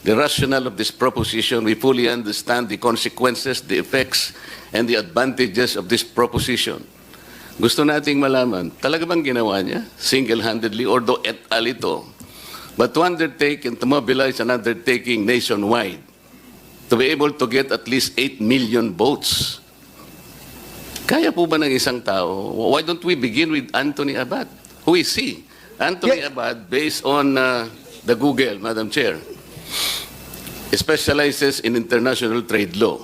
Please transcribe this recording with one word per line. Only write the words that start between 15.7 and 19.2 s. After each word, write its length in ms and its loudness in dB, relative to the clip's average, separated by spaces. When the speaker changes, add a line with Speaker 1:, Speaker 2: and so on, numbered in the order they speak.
Speaker 1:
to 80 4
be 160 4
able 160 2
to 160 0
get 240 0
at 160 -4
least 320 -2
eight 240 -2
million 480 2
votes, 720 0